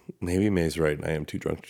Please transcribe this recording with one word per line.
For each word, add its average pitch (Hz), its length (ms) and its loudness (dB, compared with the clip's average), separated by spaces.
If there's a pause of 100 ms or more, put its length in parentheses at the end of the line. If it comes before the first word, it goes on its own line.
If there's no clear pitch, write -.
(200)
maybe 92 300 2
May's 85 280 2
right 76 200 2
and 76 80 -6
I 80 60 -2
am 78 120 -2
too - 140 -6
drunk - 240 -4
to - 80 -20